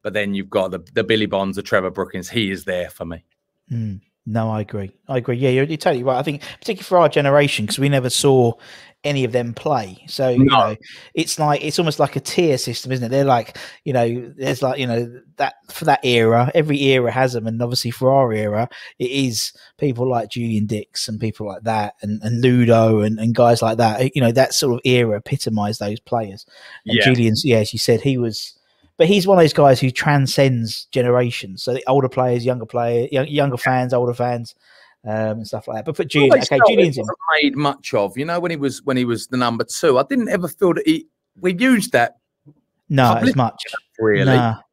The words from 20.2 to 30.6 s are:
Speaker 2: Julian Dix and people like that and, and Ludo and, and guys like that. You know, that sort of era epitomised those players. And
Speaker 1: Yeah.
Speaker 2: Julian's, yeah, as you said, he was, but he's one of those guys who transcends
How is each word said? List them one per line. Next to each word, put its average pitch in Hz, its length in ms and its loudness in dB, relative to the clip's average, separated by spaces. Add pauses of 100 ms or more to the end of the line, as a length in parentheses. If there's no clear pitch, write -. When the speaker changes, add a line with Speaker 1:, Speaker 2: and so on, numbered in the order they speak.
Speaker 2:
Julian 113 360 -2
Dix 104 420 -8
and 107 100 -8
people 110 280 -6
like 98 160 -12
that 107 400 -2
and, 104 200 -6
and 117 200 -2
Ludo 113 580 4
and, 107 180 0
and 113 160 0
guys 120 280 4
like 113 160 -2
that. 120 360 0
You 143 60 -2
know, 117 120 2
that 131 200 2
sort 127 220 0
of 123 100 -6
era 120 320 2
epitomised 110 640 -4
those 104 180 -6
players. 110 460 -8 (420)
And 117 120 0
Speaker 1:
Yeah. 104 80 4
Speaker 2:
Julian's, 120 360 2
yeah, 123 140 4
as 107 160 0
you 110 60 -8
said, 113 240 2
he 135 160 0
was, 113 340 -6 (460)
but 175 100 4
he's 190 180 2
one 190 120 6
of 170 40 8
those 151 120 4
guys 139 260 6
who 131 100 0
transcends 135 1000 0